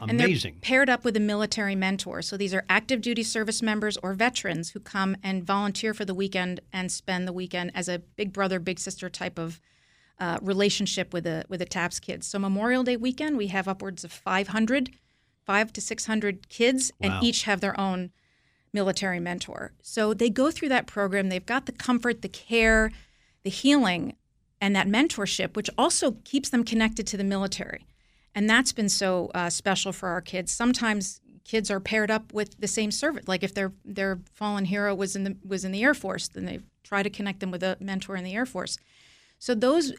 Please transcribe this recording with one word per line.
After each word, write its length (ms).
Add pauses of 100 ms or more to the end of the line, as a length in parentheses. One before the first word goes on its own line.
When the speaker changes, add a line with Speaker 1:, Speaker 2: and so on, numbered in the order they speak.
Speaker 1:
And 180
they're 80
Speaker 2:
amazing. 320
Speaker 1:
paired 300
up 160
with 100
a 60
military 540
mentor. 460
So 140
these 180
are 160
active 300
duty 240
service 380
members 420
or 100
veterans 580
who 100
come 420
and 220
volunteer 480
for 100
the 100
weekend 460 (140)
and 180
spend 340
the 60
weekend 420
as 140
a 120
big 340
brother, 260
big 200
sister 300
type 300
of, 220 (580)
uh, 220
relationship 720
with 100
the, 240
with 140
the 40
taps 360
kids. 260
So 100
Memorial 460
Day 140
weekend, 400
we 100
have 220
upwards 340
of 80
five 380
hundred, 400 (560)
five 260
to 80
six 260
hundred 440
kids, 500
Speaker 2:
Wow. 120
Speaker 1:
and 120
each 200
have 180
their 180
own 320 (600)
military 480
mentor. 500 (100)
So 320
they 160
go 220
through 160
that 180
program. 440
They've 160
got 200
the 60
comfort, 500
the 60
care, 640 (520)
the 60
healing, 680 (440)
and 160
that 100
mentorship, 680
which 200
also 360 (100)
keeps 260
them 140
connected 440
to 100
the 60
military. 640 (480)
And 160
that's 220
been 160
so, 480
uh, 140
special 420
for 160
our 140
kids. 320
Sometimes 640 (240)
kids 260
are 120
paired 280
up 240
with 280
the 60
same 220
servant. 380
Like 160
if 100
their, 200 (100)
their 380 (100)
fallen 320
hero 320
was 220
in 80
the, 100 (100)
was 200
in 80
the 100
Air 100
Force, 360
then 160
they 160 (220)
try 200
to 60
connect 320
them 100
with 100
a 200
mentor 340
in 80
the 120
Air 100
Force. 320 (600)
So 160
those 460